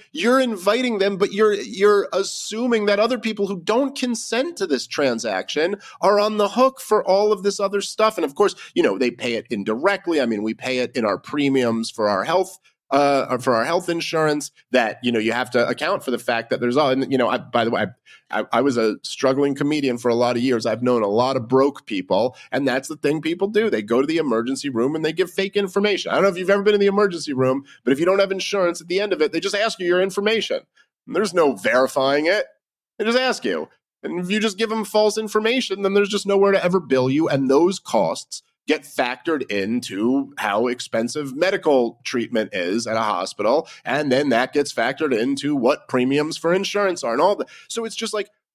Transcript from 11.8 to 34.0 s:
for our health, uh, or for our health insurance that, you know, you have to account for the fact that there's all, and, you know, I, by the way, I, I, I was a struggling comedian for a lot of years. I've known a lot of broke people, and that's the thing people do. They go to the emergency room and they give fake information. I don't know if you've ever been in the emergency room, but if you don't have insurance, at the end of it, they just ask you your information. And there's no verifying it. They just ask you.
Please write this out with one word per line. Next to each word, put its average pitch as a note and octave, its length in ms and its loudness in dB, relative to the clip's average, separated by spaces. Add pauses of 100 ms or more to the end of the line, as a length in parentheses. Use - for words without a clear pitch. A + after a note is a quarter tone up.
for A2 160 0
our G2+ 160 2
health, F3+ 340 0 (320)
uh, C#3 420 2
or B2 80 -2
for B2 160 0
our A2+ 100 2
health F3 240 -2
insurance D#3 640 -2 (200)
that, A#2 320 2
you A#2+ 80 0
know, A#2 80 2
you A2 140 0
have B2 180 -2
to A#2 160 2
account D#3 380 -4
for C3+ 60 -2
the A#2 80 -2
fact A#2 320 -4
that A2 100 -2
there's B2 160 0
all, C3+ 140 2
and, C3 200 0
you C3+ 60 0
know, B2 100 2
I, A#2+ 120 0
by A#2 260 -2
the A#2 60 -2
way, G#2 100 -2
I, G#2 60 -2 (540)
I, - 120 -4
I A#2+ 80 2
was C3+ 160 2
a A2+ 260 0
struggling C#3 520 0
comedian C#3+ 420 -2
for A#2+ 120 -2
a A#2 60 2
lot A#2+ 200 0
of A#2+ 80 0
years. A#2+ 240 0
I've A#2 160 -2
known B2 180 2
a G#2 60 2
lot B2 280 2
of A#2+ 120 -4
broke C3 400 2
people, G2 480 -2 (160)
and C3+ 160 -2
that's C3 200 -2
the D#3 80 -10
thing D3 260 -2
people F3 260 -2
do. G#3+ 240 0
They A2 100 0
go A2+ 200 0
to C#3+ 40 2
the D#3+ 120 -2
emergency C3 520 -2
room C3 260 0
and D#3+ 80 -4
they D#3+ 100 -2
give F3 180 -2
fake G3 240 -4
information. G3+ 560 0
I G#2 40 2
don't D#3+ 80 4
know G3 60 4
if F3 80 -2
you've F3+ 140 -4
ever G3+ 100 4
been G#3 140 4
in G3+ 40 2
the G3+ 60 4
emergency G3 480 2
room, C3 320 2 (180)
but B2+ 100 4
if C3+ 60 2
you E3 60 2
don't G3 140 4
have G3 120 2
insurance, F3+ 480 -2
at E3+ 80 -18
the F3+ 120 0
end G3+ 120 0
of D#3 120 2
it, D3+ 80 2
they E3 80 -2
just G3 160 -4
ask G#3 240 -2
you F3+ 80 -2
your F3+ 140 4
information. G3+ 580 -2 (480)
And C3+ 80 -10
there's F#3+ 180 0
no D#3 200 4
verifying C3+ 760 2
it. G3 180 2 (540)
They G#3 60 -2
just A#3 140 2
ask B3+ 240 -2
you. E2 260 -4 (340)